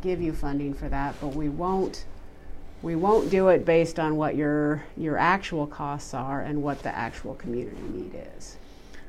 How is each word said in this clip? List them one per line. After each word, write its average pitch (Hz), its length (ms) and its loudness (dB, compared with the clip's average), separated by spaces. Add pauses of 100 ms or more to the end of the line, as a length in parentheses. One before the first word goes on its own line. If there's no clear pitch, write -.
give 180 180 0
you 160 120 0
funding 143 420 0
for 147 140 -6
that, 139 320 0
but 139 160 -4
we 151 120 0
won't, 185 580 -2 (760)
we 165 140 0
won't 196 340 6
do 190 180 6
it 170 160 8
based 165 360 4
on 156 160 2
what 151 180 2
your, 147 480 2 (140)
your 151 220 0
actual 165 500 2
costs 143 460 -6
are 135 260 -2
and 147 220 -2
what 143 200 -2
the - 140 -4
actual - 380 -6
community - 480 -6 (100)
need - 200 -8 (240)
is." - 200 -12 (520)